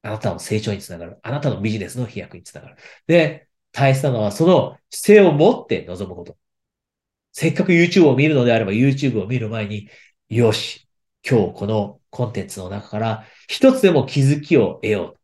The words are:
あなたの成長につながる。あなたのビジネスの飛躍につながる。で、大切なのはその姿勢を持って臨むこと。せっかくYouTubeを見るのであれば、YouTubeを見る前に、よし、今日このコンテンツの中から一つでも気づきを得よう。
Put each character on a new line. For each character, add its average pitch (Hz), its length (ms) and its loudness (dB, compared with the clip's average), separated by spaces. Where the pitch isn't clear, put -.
あ 107 80 -12
な 107 80 -8
た 95 140 -6
の 76 60 -10
成 107 220 -6
長 107 120 -6
に 98 60 -6
つ - 120 -18
な 87 80 -14
が 85 80 -14
る。 - 160 -20
あ - 80 -14
な 143 100 -6
た 139 100 -2
の 98 100 -6
ビ 107 120 -4
ジ 110 60 -6
ネ 98 100 -10
ス - 80 -14
の 123 100 -6
飛 98 140 -12
躍 - 160 -18
に 90 80 -20
つ - 100 -20
な - 60 -20
が - 80 -20
る。 - 80 -20
で、 160 420 0
大 135 220 2
切 135 100 -4
な 135 80 0
の 113 100 -2
は 104 80 -2
そ 160 160 0
の 175 300 2
姿 208 320 6
勢 180 60 6
を 156 40 2
持 190 280 2
っ - 60 -20
て - 200 -6
臨 92 220 -10
む 90 80 -14
こ 87 80 -16
と。 - 120 -20
せ - 160 -2
っ 175 60 0
か - 100 0
く - 80 2
YouTube 175 360 4
を 123 80 4
見 143 100 2
る 151 80 0
の 123 100 2
で 120 80 4
あ 113 60 2
れ 110 60 0
ば、 98 80 -4
YouTube 131 500 0
を 95 40 -8
見 123 120 -4
る 110 100 -6
前 110 180 -6
に、 104 220 -12
よ 110 240 2
し、 - 360 -10
今 107 200 2
日 - 60 -10
こ - 120 -10
の 110 340 -4
コ 123 160 -6
ン 107 60 -12
テ 95 120 -8
ン - 40 -16
ツ 98 120 -16
の 92 100 -12
中 104 180 -12
か - 100 -8
ら 110 260 -6
一 262 240 4
つ 262 100 -2
で 190 80 6
も 147 160 2
気 - 140 -2
づ 143 200 2
き 151 160 0
を 101 260 2
得 101 60 -6
よ 95 280 -4
う。 - 60 -20